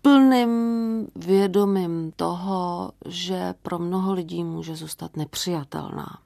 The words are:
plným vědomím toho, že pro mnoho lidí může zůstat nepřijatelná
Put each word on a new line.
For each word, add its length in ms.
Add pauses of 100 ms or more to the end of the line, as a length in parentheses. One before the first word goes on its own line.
plným 500 (640)
vědomím 1000
toho, 760 (140)
že 560
pro 180
mnoho 340
lidí 300
může 320
zůstat 420
nepřijatelná 1080